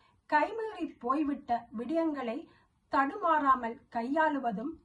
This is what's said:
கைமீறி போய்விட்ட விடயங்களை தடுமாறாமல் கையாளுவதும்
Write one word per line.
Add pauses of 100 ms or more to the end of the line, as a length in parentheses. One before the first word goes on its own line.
(300)
கைமீறி (120)
போய்விட்ட
விடயங்களை (540)
தடுமாறாமல் (180)
கையாளுவதும் (160)